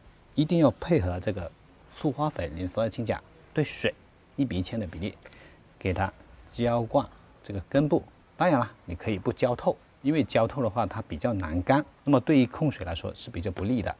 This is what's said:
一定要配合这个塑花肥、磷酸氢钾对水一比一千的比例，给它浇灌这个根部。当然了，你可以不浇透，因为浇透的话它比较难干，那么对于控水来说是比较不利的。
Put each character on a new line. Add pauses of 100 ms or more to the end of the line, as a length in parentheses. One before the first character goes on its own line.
(360)
一
定
要 (100)
配
合
这
个 (480)
塑
花
肥、 (100)
磷
酸
氢
钾 (340)
对
水 (420)
一
比
一
千
的
比
例， (640)
给
它 (340)
浇
灌 (380)
这
个
根
部。 (340)
当
然
了， (140)
你
可
以
不
浇
透， (280)
因
为
浇
透
的
话
它
比
较
难
干， (220)
那
么
对
于
控
水
来
说
是
比
较
不
利
的。